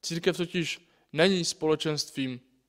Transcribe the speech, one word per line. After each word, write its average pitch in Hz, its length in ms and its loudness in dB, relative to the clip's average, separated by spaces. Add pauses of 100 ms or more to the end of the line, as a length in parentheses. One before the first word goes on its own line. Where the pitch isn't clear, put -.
Církev 170 340 0
totiž 170 520 -4 (240)
není 175 320 4
společenstvím 151 960 -2 (280)